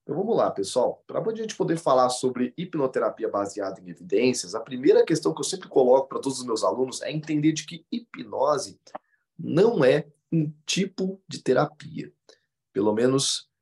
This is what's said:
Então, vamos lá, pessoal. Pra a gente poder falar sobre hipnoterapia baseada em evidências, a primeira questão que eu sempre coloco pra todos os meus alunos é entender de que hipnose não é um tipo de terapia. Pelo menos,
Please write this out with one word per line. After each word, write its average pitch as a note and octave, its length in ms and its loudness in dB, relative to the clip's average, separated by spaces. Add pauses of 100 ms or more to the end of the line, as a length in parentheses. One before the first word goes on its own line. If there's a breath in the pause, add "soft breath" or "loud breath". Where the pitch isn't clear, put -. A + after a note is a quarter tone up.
Então, C#3 100 -6
vamos G3+ 220 -2
lá, G#2 140 0
pessoal. - 560 -4
Pra C3+ 120 -6
a A3 160 -4
gente A3 200 -8
poder E3 220 -2
falar B2+ 320 4
sobre B2 460 -2
hipnoterapia B2+ 720 -2
baseada G2 540 -4
em F2+ 80 -18
evidências, G2 640 0
a A2 60 -4
primeira D#3 440 4
questão D#3+ 300 0
que - 60 -10
eu C#3 40 -6
sempre - 240 -6
coloco C3 400 6
pra A#2+ 120 -8
todos C3 180 -4
os B2+ 80 -10
meus A2 180 -2
alunos B2 380 -2
é B2 100 -6
entender D3+ 420 0
de D#3 120 -8
que E3 260 -14
hipnose A#2 880 -4 (560 loud breath)
não E3+ 480 2
é C#3+ 220 4 (260)
um D#3 220 0 (100)
tipo F#3+ 640 -4
de - 120 -12
terapia. - 760 -2 (580 soft breath)
Pelo G#2 220 0
menos, C3 560 0 (120)